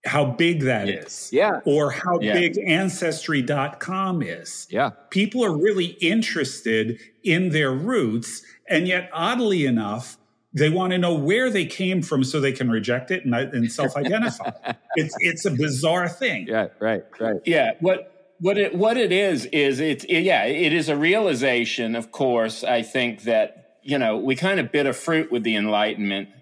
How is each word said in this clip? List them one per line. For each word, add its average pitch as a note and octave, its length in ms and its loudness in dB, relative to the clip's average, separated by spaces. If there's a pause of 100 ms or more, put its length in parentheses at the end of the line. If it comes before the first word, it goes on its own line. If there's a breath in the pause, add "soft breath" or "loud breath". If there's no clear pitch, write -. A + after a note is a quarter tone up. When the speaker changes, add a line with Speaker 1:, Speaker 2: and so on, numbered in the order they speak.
Speaker 1:
how D3 200 0
big D#3 380 0
that A2 260 0
Speaker 2:
Yeah. F#2+ 60 -2
Speaker 1:
is. - 380 -12
Speaker 3:
Yeah. E3 320 2
Speaker 1:
Or C#3+ 280 2
how F3 280 -2
Speaker 2:
Yeah. - 120 0
Speaker 1:
big F3 260 2
ancestry E3 800 0
dot C#3+ 380 -2
com F#3 420 -4
is. - 480 -8
Speaker 3:
Yeah. - 220 0 (200)
Speaker 1:
People G#3+ 340 0
are E3+ 120 0
really F3 440 0
interested C3 1000 0 (240 loud breath)
in F3+ 280 2
their D3 220 2
roots, C3+ 680 -2 (260 loud breath)
and F3 180 2
yet, F3+ 260 -2
oddly F#3+ 520 0
enough, A#2 540 -2 (340)
they D3+ 160 2
want F#3 240 0
to F3+ 60 2
know F3 160 2
where G3+ 360 2
they G3 140 0
came F#3 380 -2
from C#3+ 200 0
so C3 160 -2
they C3+ 140 2
can C3 180 -2
reject A#2+ 400 -2
it F3+ 140 -4
and, B2 100 0
and A#2 360 -2
self-identify. C#3+ 800 -2 (140)
Speaker 3:
<laughs> A#2+ 100 -4 (220)
Speaker 1:
It's, D#3 240 -2
it's E3 240 -2
a G3 60 0
bizarre D#3 580 0
thing. F3 380 -4
Speaker 3:
Yeah, A2 220 -2 (100)
right, G#2+ 240 -2 (160)
right. A2 260 -2
Speaker 2:
Yeah, C#3+ 360 2
what, - 580 -2
what F#3+ 180 2
it, G3+ 180 0
what A3 220 2
it G#3+ 140 2
is, F3+ 360 2
is C#3 340 2
it's, D3+ 240 -2
it, D#3+ 160 2
yeah, E3+ 240 4
it D3+ 280 2
is D#3+ 160 0
a D3 80 0
realization, C3 1000 0
of A2+ 160 -8
course, A#2 500 0
I A#2+ 200 0
think, A#2 400 -2
that, A2 600 -2
you C#3 160 -2
know, A2 200 2
we C3 180 0
kind F#3 240 0
of B2 100 -2
bit C#3+ 160 2
a B2+ 60 0
fruit D#3+ 400 -2
with A#2+ 100 0
the A2 140 0
Enlightenment G#2 720 0 (140)